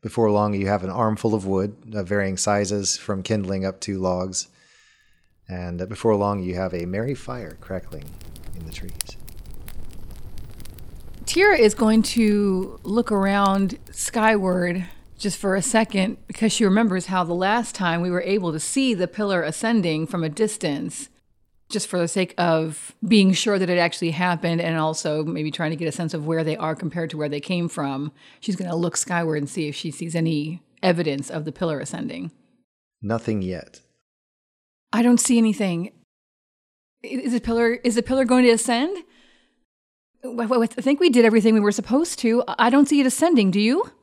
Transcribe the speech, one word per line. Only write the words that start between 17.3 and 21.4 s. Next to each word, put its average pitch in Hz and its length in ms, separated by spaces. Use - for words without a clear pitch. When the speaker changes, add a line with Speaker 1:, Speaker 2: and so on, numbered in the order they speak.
Speaker 2:
last 202 400
time 170 280
we 180 100
were 180 100
able 185 300
to 151 80
see 262 340
the 180 140
pillar 196 340
ascending 160 680
from 170 160
a 160 60
distance, 156 800